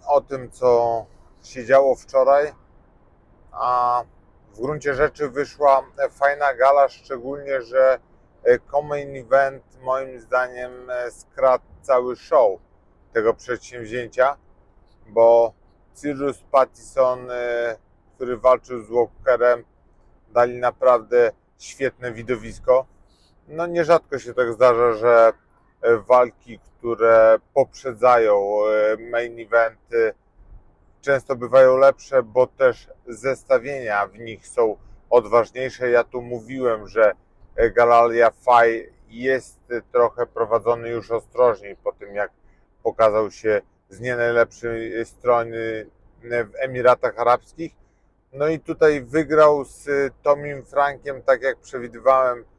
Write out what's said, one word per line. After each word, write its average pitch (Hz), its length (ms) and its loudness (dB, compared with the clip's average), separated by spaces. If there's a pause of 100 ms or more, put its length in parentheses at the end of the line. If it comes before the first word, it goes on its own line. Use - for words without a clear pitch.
(180)
o 139 40 2
tym, 131 300 -14
co 117 540 0 (380)
się 127 220 -16
działo 131 300 4
wczoraj, 139 560 0 (1000)
a 123 520 -4 (500)
w 101 60 -20
gruncie 143 340 -6
rzeczy 147 360 -4
wyszła 135 540 0 (280)
fajna 143 420 -2
gala, 135 360 2
szczególnie 135 720 -10
że, 127 380 0 (440)
e, 120 160 2
co-main 143 560 -8 (100)
event 135 380 0 (180)
moim 131 380 -8
zdaniem, 127 680 -8
e, 123 220 -8
skradł - 540 -2 (160)
cały 123 340 -2
show 117 440 0 (540)
tego 110 200 0
przedsięwzięcia, 123 1040 -6 (680)
bo 117 460 2 (400)
Cyrus 143 580 -8
Pattison, 127 800 -2
e, 120 460 -6 (380)
który 123 220 -8
walczył 123 460 0
z 104 60 -20
Walkerem, 120 760 0 (680)
dali 123 260 0
naprawdę 120 720 2 (280)
świetne 123 520 -10
widowisko. 117 720 -4 (640)
No, 160 200 -10
nierzadko 165 520 0
się 120 140 -16
tak 120 200 -2
zdarza, 120 400 2
że, 113 400 4 (480)
e, 117 160 2
walki, 123 640 0
które 113 800 2 (140)
poprzedzają, 110 1120 0
e, 107 320 0 (120)
main 117 300 -8
eventy, 113 760 -2 (880)
często 135 340 -4
bywają 131 420 4
lepsze, 135 460 2
bo 120 240 0
też - 420 -2 (180)
zestawienia 120 1000 -4
w 104 120 -20
nich 113 280 -18
są 113 300 -2 (320)
odważniejsze. 120 800 -2
Ja 120 140 2
tu 123 180 -10
mówiłem, 120 680 -8
że, 104 240 2 (440)
e, 117 140 0
Galalia 117 600 4
Faj 117 600 2 (140)
jest 123 520 -6 (320)
trochę 120 340 0
prowadzony 117 640 -4
już 117 220 -8
ostrożniej 110 640 -2
po - 160 -8
tym, 101 240 -18
jak 101 160 -6 (520)
pokazał 110 480 0
się 107 300 -4 (280)
z 98 100 -20
nie 123 160 -8
najlepszej 117 880 -4
strony 113 840 -4 (340)
w 117 320 -6
Emiratach 123 640 0
Arabskich. 123 560 -2 (580)
No 143 140 -4
i 160 120 -4
tutaj 151 420 0
wygrał 147 640 2
z - 220 -20 (340)
Tomim 143 440 -4
Frankiem, 139 560 -6
tak 127 200 0
jak 127 160 -4
przewidywałem 120 880 -2 (140)